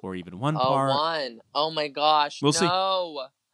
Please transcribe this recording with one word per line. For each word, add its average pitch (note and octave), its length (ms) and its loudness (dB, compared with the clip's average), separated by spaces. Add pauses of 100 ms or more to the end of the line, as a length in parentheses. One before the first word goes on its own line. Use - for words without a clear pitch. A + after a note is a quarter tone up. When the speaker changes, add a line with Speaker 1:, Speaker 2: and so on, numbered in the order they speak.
Speaker 1:
or F#2+ 140 -8
even F2+ 240 -12
one D3+ 160 -2
Speaker 2:
Oh, C#3 40 -4
Speaker 1:
part? C3+ 340 2
Speaker 2:
one. D3 460 -2 (140)
Oh D3+ 160 0
my D3+ 180 -4
gosh. D3 540 2
Speaker 1:
We'll D3 120 4
see. F#3 120 2
Speaker 2:
No. F3+ 600 -2 (280)